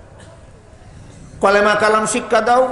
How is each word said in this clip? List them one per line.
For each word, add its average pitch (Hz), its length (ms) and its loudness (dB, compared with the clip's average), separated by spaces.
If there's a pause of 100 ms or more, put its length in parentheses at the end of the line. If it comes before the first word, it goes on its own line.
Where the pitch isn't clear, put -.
(1400)
কলেমা 208 340 2
কালাম 214 320 0
শিক্ষা 240 340 -2
দাও, 240 320 2